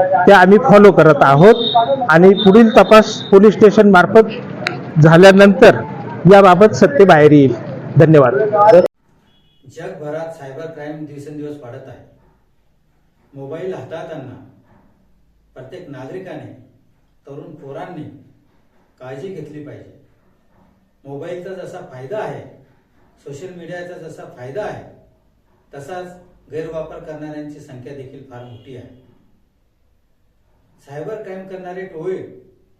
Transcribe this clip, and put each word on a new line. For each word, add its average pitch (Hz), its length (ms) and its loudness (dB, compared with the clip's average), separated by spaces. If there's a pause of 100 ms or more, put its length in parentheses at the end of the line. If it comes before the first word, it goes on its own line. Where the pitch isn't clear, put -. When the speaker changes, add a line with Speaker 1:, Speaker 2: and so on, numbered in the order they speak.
(280)
Speaker 1:
त्या 196 100 6
आम्ही 185 200 4
फॉलो 208 340 4
करत 156 300 2
आहोत 156 540 2 (340)
आणि 170 200 4
पुढील 214 400 4
तपास 208 520 2
पोलीस 202 320 4
स्टेशन 208 360 2
मार्फत 202 380 2 (760)
झाल्यानंतर 190 760 4 (580)
याबाबत 196 400 4
सत्य 190 320 2
बाहेर 151 260 4
येईल. 139 240 2 (420)
धन्यवाद. 147 360 4 (1400)
Speaker 2:
जगभरात 160 560 -16
सायबर 143 320 -18
क्राईम 156 400 -18
दिवसेंदिवस 143 580 -18
वाढत 120 240 -20
आहे. - 220 -20 (1200)
मोबाईल 156 400 -16
हाताळताना 139 720 -20 (1080)
प्रत्येक 131 340 -20
नागरिकाने, - 800 -20 (600)
तरुण 156 280 -20
पोरांनी 151 680 -20 (760)
काळजी 139 280 -18
घेतली 151 360 -20
पाहिजे. - 380 -20 (1040)
मोबाईलचा 175 420 -16
जसा 180 280 -18
फायदा 135 400 -18
आहे, 160 460 -16 (560)
सोशल 175 400 -20
मीडियाचा 170 480 -20
जसा 147 160 -20 (140)
फायदा 139 260 -14
आहे, - 200 -16 (920)
तसाच 180 300 -18 (460)
गैरवापर 160 440 -14
करणाऱ्यांची 151 640 -20
संख्या 139 340 -20
देखील 135 380 -20
फार 123 120 -20
मोठी 120 320 -20
आहे. - 320 -20 (1800)
सायबर 160 260 -16
क्राईम 190 320 -18
करणारे 180 340 -18
टोळे 185 360 -14 (640)